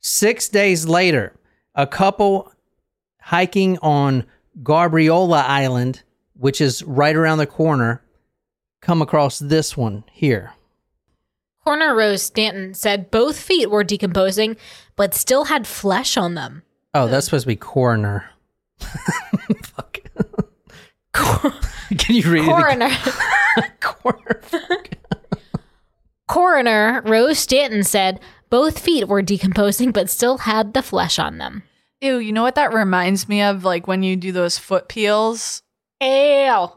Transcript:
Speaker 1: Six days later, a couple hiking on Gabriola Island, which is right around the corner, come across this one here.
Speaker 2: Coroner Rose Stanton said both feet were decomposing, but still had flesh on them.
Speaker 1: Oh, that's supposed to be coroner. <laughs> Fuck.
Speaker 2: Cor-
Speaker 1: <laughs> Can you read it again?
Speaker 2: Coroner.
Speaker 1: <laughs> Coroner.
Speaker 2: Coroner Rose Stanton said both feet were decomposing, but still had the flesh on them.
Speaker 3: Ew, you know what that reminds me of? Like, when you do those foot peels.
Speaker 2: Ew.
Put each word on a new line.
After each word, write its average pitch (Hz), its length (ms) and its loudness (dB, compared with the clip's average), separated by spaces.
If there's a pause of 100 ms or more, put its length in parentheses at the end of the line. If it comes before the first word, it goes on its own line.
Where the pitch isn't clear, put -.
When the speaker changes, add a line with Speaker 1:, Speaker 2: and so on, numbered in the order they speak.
Speaker 1:
Six - 500 0
days 190 360 2
later, 160 480 2 (400)
a 139 120 0
couple 196 640 0 (720)
hiking 185 560 0
on 143 480 2 (360)
Gabriola 165 840 4
Island, 131 560 0 (320)
which 135 260 -2
is 135 220 0
right 147 340 0
around 156 220 2
the 151 80 0
corner, 131 560 0 (760)
come 170 200 0
across 147 380 0
this 147 380 -2
one 110 340 -4
here. 113 420 -2 (1120)
Speaker 2:
Coroner 302 300 2
Rose 208 280 2
Stanton 196 520 -4
said 202 380 -2
both 262 260 2
feet 277 320 0
were 208 140 2
decomposing, 196 720 -2 (400)
but 196 180 0
still 269 300 0
had 285 240 -2
flesh 202 480 -2
on 175 180 -2
them. 156 300 -12 (280)
Speaker 1:
Oh, 135 140 2
that's 135 200 0
supposed 135 180 -2
to 135 40 -4
be 117 60 0
coroner. 107 760 0 (240)
<laughs> - 260 -20 (840)
Fuck. - 380 -16 (1120)
Speaker 2:
Cor- - 400 0 (220)
Speaker 1:
<laughs> - 240 -8
Can 233 180 2
you 170 120 2
read 311 140 4
it 320 80 4
again? 285 400 4
Speaker 2:
Coroner. - 880 -2
Speaker 1:
<laughs> - 20 -12
Coroner. - 1000 -4 (1500)
Speaker 2:
Coroner 247 760 2
Rose 226 340 2
Stanton 254 460 0
said 190 360 0 (300)
both 294 280 2
feet 269 300 0
were 202 140 2
decomposing, 202 680 0
but 190 180 0
still 247 280 0
had 220 360 -2
the 262 80 2
flesh 180 360 -2
on 160 200 -6
them. 65 240 -12 (380)
Speaker 3:
Ew, 262 180 0
you 214 140 -4
know 226 100 0
what 247 140 0
that 277 180 0
reminds 190 540 0
me 208 140 2
of? 196 220 0
Like, 175 220 -2
when 190 160 -2
you 185 140 0
do 185 160 -6
those 175 260 -2
foot - 300 -4
peels. 220 720 -2 (380)
Speaker 2:
Ew. 269 760 2